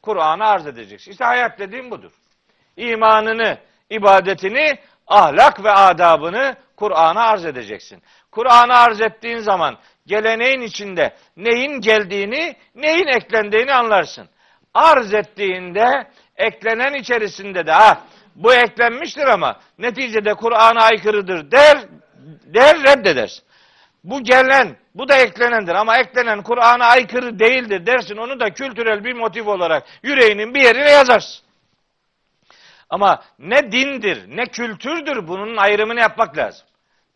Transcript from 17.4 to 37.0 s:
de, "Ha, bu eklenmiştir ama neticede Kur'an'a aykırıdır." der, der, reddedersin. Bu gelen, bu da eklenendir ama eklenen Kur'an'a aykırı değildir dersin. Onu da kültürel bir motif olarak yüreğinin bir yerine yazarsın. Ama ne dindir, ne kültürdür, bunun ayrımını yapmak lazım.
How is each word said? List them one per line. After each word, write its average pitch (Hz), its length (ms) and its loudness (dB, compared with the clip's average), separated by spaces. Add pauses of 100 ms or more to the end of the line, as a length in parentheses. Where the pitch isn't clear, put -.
de, 156 60 0
"Ha, 196 280 6 (340)
bu 226 200 2
eklenmiştir 247 720 -2
ama 170 340 -2 (180)
neticede 220 560 -6
Kur'an'a 226 480 2
aykırıdır." 196 680 0
der, 294 280 6 (680)
der, 277 380 4
reddedersin. 196 640 2 (600)
Bu 247 180 -10
gelen, 254 540 2 (180)
bu 254 140 -12
da 277 80 4
eklenendir 233 580 0
ama 220 240 0
eklenen 233 440 -4
Kur'an'a 240 440 2
aykırı 240 520 0
değildir 220 480 0
dersin. 226 300 -4
Onu 233 240 -10
da 214 100 -2
kültürel 226 540 -6
bir 247 80 -8
motif 226 340 -8
olarak 175 400 -2 (160)
yüreğinin 226 520 0
bir 277 60 0
yerine 262 300 4
yazarsın. 254 540 2 (1500)
Ama 185 320 0 (160)
ne 220 340 -2
dindir, 208 640 -6
ne 240 100 -6
kültürdür, 240 800 -10
bunun 202 280 -10
ayrımını 214 440 0
yapmak 214 380 -2
lazım. 110 280 -8 (500)